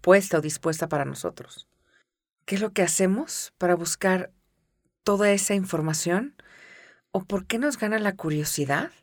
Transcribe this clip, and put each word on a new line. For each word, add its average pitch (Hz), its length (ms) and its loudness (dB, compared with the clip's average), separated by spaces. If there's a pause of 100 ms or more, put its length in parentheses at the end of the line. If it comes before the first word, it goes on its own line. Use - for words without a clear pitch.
puesta 190 360 6
o 156 40 2
dispuesta 156 480 -4
para 143 160 -2
nosotros. - 640 -10 (760)
¿Qué 196 100 -4
es 196 60 -2
lo 214 120 -4
que 196 100 2
hacemos 190 760 0
para 180 180 2
buscar 180 560 -2 (720)
toda 202 280 4
esa 202 240 2
información? 175 800 -2 (760)
¿O 190 120 -4
por 190 240 -6
qué 226 100 -2
nos 269 200 -2
gana 220 220 -2
la 202 160 -2
curiosidad 151 760 -2 (120)